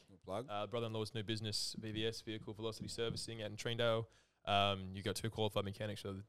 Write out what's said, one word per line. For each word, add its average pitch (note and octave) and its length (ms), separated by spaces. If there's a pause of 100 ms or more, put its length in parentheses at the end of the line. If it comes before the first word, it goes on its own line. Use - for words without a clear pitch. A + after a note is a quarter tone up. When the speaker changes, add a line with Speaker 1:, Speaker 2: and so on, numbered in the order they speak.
Speaker 1:
You'll F#2+ 100
plug? F#2+ 300
Speaker 2:
Uh, G#2 180
brother-in-law's A2 480
new A2+ 80
business, G#2+ 560
V A2 140
V A2 140
S, A2+ 160
Vehicle A2 320
Velocity G#2+ 340
Servicing A#2 540
out G#2+ 80
in G#2+ 60
Treendale. A#2 500 (400)
Um, G2 480
you G2 80
got G2 140
two - 140
qualified G#2 340
mechanics G2+ 380
with G2 260